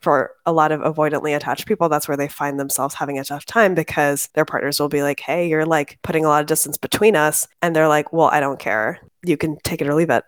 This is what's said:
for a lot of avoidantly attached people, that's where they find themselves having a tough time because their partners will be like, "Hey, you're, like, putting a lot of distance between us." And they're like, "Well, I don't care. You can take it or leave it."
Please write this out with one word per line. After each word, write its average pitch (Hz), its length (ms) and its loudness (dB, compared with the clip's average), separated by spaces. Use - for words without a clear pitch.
for 147 320 2
a 170 60 2
lot 156 200 4
of 151 100 -4
avoidantly 151 520 0
attached 143 320 -4
people, 185 240 0
that's 139 180 -2
where 143 80 -2
they 143 120 -2
find 143 300 -6
themselves 139 360 -4
having 143 240 -6
a 135 60 -8
tough 147 200 -12
time 208 300 2
because 147 600 -2
their 151 120 2
partners - 340 -4
will 147 80 0
be 143 140 -2
like, 143 180 -2
"Hey, 175 280 -2
you're, 156 180 0
like, 156 360 0
putting 160 220 -2
a 156 40 2
lot 151 120 4
of 151 60 -2
distance 151 320 -2
between 208 380 2
us." 151 300 2
And 170 160 0
they're 156 120 4
like, 151 240 2
"Well, 160 160 4
I 151 120 2
don't 139 180 -2
care. 107 420 -4
You 175 140 0
can 151 260 -4
take - 200 -4
it 143 60 -4
or 147 60 0
leave 160 160 2
it." 120 180 2